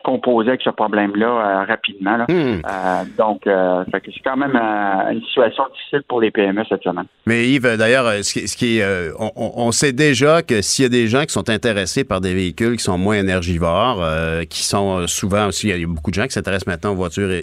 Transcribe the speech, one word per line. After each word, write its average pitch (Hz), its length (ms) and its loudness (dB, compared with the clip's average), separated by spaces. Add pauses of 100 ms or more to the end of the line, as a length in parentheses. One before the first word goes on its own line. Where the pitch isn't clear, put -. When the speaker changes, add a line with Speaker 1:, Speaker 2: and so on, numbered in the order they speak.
Speaker 1:
composer 123 460 2
avec 131 120 0
ce 127 80 -2
problème-là, 104 580 0
euh, 101 380 2
rapidement, 104 520 -2
là. 117 120 -2
Speaker 2:
Hmm. 131 400 0
Speaker 1:
Euh, 92 340 -2 (140)
donc, 107 300 0
euh, 92 440 2
fait 98 100 -2
que 101 120 -16
c'est - 100 -16
quand 131 140 -2
même, 135 180 0
euh, 104 560 0
une 113 120 -4
situation 110 400 0 (100)
difficile - 340 -6
pour 123 140 -2
les 110 80 4
P 104 140 0
M 98 160 0
E 92 100 0
cette 98 140 -2
semaine. 90 220 -4 (200)
Speaker 2:
Mais 117 220 2
Yves, 127 300 2
d'ailleurs, 120 280 4
euh, 104 160 0
ce - 120 -4
qui, 101 140 -4
ce - 80 -6
qui 117 220 2
est, 104 60 2
euh, 90 360 -2
on, 107 160 -4
on, 117 200 -6
on 120 160 0
sait 143 200 2
déjà 147 520 4
que 110 180 2
s'il - 220 0
y - 20 6
a 120 40 4
des 120 180 2
gens 131 160 2
qui - 100 -6
sont 104 160 -2
intéressés 107 540 0
par 92 180 -2
des 92 140 0
véhicules 98 420 0
qui - 60 -4
sont 90 140 0
moins 101 180 2
énergivores, 92 840 0
euh, 82 420 -2
qui - 200 -8
sont, 98 360 0
euh, 85 80 -4
souvent 101 400 0
aussi, 98 200 -2
il - 40 2
y - 20 2
a, 87 40 -2
il 85 40 -4
y 82 40 -4
a - 20 -4
beaucoup 85 240 -4
de 87 40 -2
gens 107 100 0
qui 131 60 -4
s'intéressent 92 360 -4
maintenant 95 240 -4
aux 98 40 -2
voitures 92 360 -2 (120)